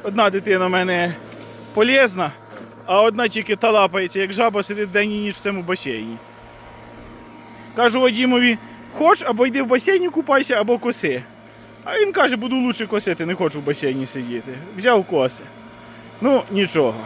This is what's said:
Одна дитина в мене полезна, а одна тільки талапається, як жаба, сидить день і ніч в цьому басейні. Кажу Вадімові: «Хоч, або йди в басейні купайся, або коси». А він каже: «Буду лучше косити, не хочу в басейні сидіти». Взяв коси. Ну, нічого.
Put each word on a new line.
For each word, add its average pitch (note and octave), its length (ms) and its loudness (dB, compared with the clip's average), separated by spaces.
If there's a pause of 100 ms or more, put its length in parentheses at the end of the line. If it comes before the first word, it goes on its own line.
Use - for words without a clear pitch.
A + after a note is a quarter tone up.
Одна G#3 260 2
дитина F#3+ 380 0
в - 20 0
мене F3+ 460 0 (580)
полезна, G#3+ 580 2 (540)
а F#3+ 160 4
одна A3+ 260 2
тільки G#3+ 280 -4
талапається, F#3+ 640 0
як G3 140 -2
жаба, G#3 300 0
сидить G3+ 280 -6
день G#3 200 0
і G#3 80 -4
ніч G#3 160 -6
в - 40 -18
цьому G3+ 220 -6
басейні. A#2 560 -6 (1600)
Кажу A#3+ 260 2
Вадімові: B3 560 2 (400)
«Хоч, E4 240 4
або B3 260 0
йди C4+ 160 -2
в A#3+ 40 -4
басейні F4 420 2
купайся, C4+ 440 0
або A3 240 2
коси». C#3+ 460 -4 (600)
А - 160 -4
він G4+ 120 2
каже: E4 240 2
«Буду A#3+ 200 -4
лучше B3 320 -2
косити, F#3+ 380 -2
не F3 100 -2
хочу D#3 240 -2
в C#3 40 -10
басейні C3+ 440 -2
сидіти». A#2+ 440 -8 (260)
Взяв G#3+ 260 4
коси. C3 400 0 (760)
Ну, B3+ 300 4
нічого. E3 440 2 (100)